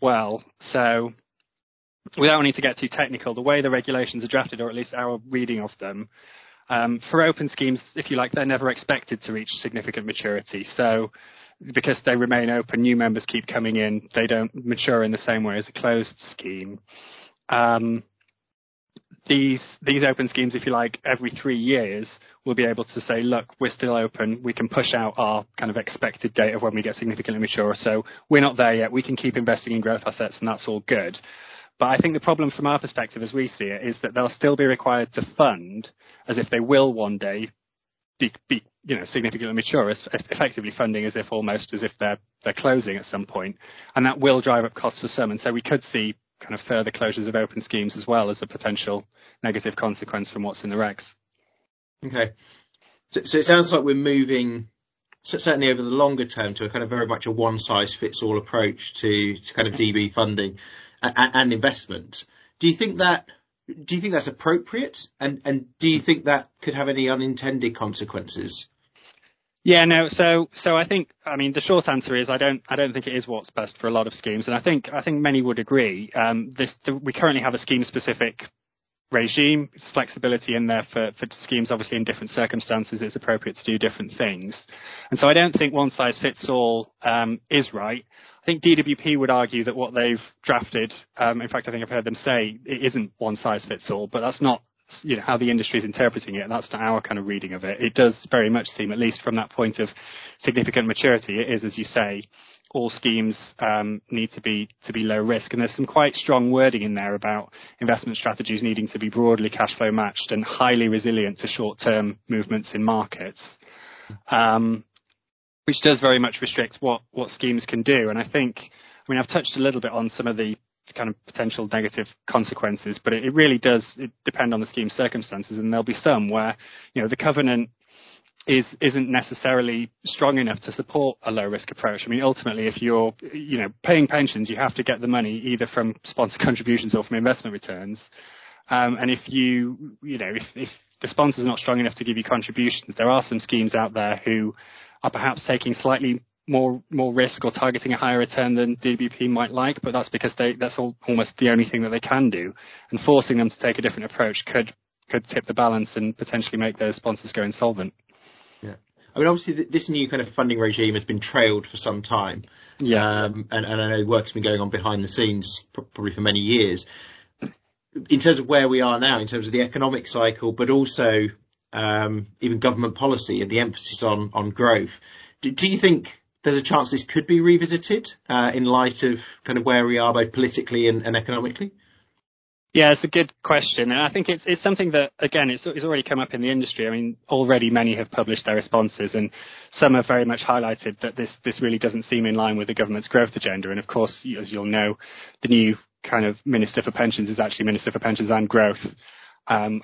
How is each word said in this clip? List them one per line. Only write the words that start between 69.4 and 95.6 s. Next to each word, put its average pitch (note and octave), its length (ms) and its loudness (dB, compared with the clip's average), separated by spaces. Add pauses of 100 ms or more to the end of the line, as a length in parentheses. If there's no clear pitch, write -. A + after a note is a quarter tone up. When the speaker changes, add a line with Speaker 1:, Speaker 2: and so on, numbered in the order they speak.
Speaker 1:
Yeah, E3+ 200 10
no. E3 240 6
So, E3+ 460 4
so E3 200 2
I E3 100 2
think, G3 260 -2 (140)
I D3 120 -6
mean, C#3 160 0
the C#3+ 80 -2
short F3+ 260 2
answer C3 300 0
is B2 120 0
I C3 80 0
don't, C3+ 300 0
I C3+ 80 -4
don't C#3 160 0
think A#2+ 160 -6
it B2+ 80 -6
is B2 140 -6
what's A2 200 -8
best - 300 -8
for A#2+ 80 -4
a A2+ 40 -2
lot A2 160 2
of A2 60 -12
schemes. A2 340 -4
And A#2+ 80 -2
I A#2 60 -2
think, D#3 300 0
I C#3+ 100 -4
think D3 200 0
many C#3+ 200 4
would B2 160 0
agree. G#2+ 560 0
Um, A#2 440 0
this, B2+ 160 -4 (120)
the, C#3 100 -2
we D3 180 -6
currently C#3+ 280 2
have B2 120 -2
a B2+ 60 -2
scheme-specific B2 800 -2 (680)
regime, C#3+ 600 2 (240)
flexibility B2 600 -2
in A#2 120 0
there A2+ 240 0
for, A2 260 -2
for A#2+ 100 -8 (160)
schemes. A#2 280 -2
Obviously, A2 240 -4
in A2+ 80 0
different - 280 -6
circumstances, A2+ 720 -2
it's G#2+ 140 -6
appropriate A2 400 -2
to - 160 -4
do A2 60 2
different G#2+ 400 -2
things. G2 480 -4 (440)
And - 80 -2
so C#3 100 6
I D3 60 10
don't E3+ 200 4
think C#3+ 200 2
one C#3+ 180 2
size B2 300 -2
fits - 280 -4
all, A#2 420 0 (100)
um, A#2 380 0 (100)
is C#3+ 240 2
right. A2 300 -6 (380)
I - 40 -14
think E3 180 -2
D E3+ 120 8
W C#3+ 220 2
P D3+ 180 0
would C3 140 2
argue B2 340 2
that A2+ 140 -4
what B2 160 -6
they've A#2+ 260 0 (240)
drafted, A2+ 480 0 (240)
um, A#2 260 0
in A2+ 60 -10
fact, B2 220 -6
I - 20 -6
think A#2 120 -6
I've A2 60 -10
heard A#2+ 140 -2
them A2 120 -6
say A2+ 500 -2
it C3+ 200 -4
isn't A#2+ 320 -2
one A2 200 -4
size G#2+ 280 -4
fits - 240 -10
all, G#2 180 -4
but A#2+ 120 -4
that's B2 220 -4
not, B2+ 200 2 (400)
you C#3+ 140 -2
know, G#2 60 -4
how B2+ 160 0
the A#2+ 120 0
industry A#2 300 0